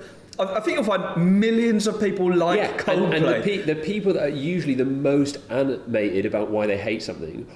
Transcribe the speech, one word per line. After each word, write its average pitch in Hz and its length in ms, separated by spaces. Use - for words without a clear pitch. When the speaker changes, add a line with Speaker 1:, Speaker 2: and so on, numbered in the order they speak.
Speaker 1:
I, - 160
I 220 60
think 349 160
you'll 254 80
find 185 540
millions 226 460
of 214 140
people 185 340
like 170 260
Speaker 2:
Yeah, - 180
Speaker 1:
Coldplay. 180 400
Speaker 2:
and, 156 80
and - 0
the 117 200
pe-, 202 160
the 156 140
people 190 380
that 156 100
are 147 60
usually 147 440
the 127 120
most 139 520
animated 113 760
about 104 240
why 107 160
they 101 120
hate 110 260
something, 80 420